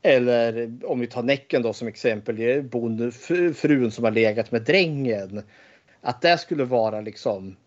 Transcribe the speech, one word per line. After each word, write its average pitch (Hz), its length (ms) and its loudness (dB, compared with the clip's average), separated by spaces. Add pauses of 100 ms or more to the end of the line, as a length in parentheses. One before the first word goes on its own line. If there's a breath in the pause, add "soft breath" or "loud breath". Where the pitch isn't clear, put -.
eller 120 680 4 (120)
om 131 160 -2
vi 120 60 -2
tar 123 160 -8
Näcken 135 400 0
då 113 100 -2
som 117 160 -8
exempel, 107 480 -4
det 117 160 0
är 143 100 0
bond-, 117 520 -4
fr-, 175 380 -2
frun 139 380 2
som 120 140 -6
har 110 60 4
legat 110 420 2
med 113 100 0
drängen, 123 800 0 (580 soft breath)
att - 220 -6
det 170 160 6
skulle 151 260 -2
vara 110 360 0
liksom 104 560 -6 (100)